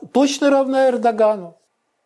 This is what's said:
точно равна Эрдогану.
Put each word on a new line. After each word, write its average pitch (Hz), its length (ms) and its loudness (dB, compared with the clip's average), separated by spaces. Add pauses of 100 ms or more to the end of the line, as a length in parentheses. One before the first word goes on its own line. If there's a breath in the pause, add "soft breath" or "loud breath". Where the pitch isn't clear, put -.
(120)
точно 285 380 0
равна 269 380 2
Эрдогану. 214 720 -2 (480)